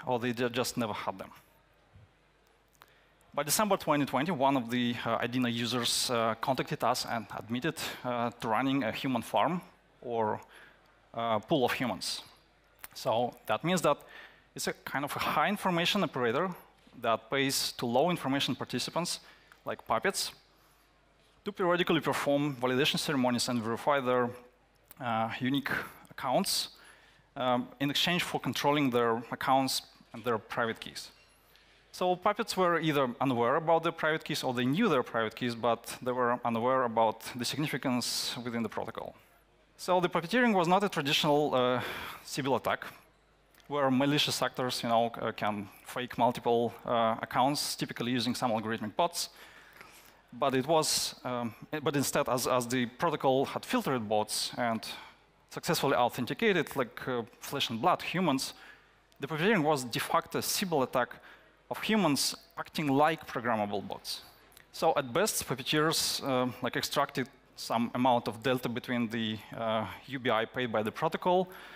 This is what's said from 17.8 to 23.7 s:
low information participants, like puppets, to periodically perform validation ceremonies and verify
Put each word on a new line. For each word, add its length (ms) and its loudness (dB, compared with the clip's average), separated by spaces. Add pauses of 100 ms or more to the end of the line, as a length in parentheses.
low 240 4
information 460 0
participants, 640 -4 (460)
like 200 -6
puppets, 460 0 (1120)
to 60 -6
periodically 500 2
perform 540 2
validation 420 2
ceremonies 500 0
and 140 0
verify 400 0